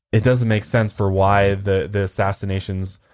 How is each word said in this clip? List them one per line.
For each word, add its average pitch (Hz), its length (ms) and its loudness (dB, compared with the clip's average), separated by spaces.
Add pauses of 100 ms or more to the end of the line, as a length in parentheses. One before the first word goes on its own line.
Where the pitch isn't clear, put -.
(120)
it 110 120 2
doesn't 123 240 2
make 107 180 0
sense 110 260 0
for 101 180 -2
why 98 460 4
the, 95 360 0
the 101 120 0
assassinations, 95 960 -4 (140)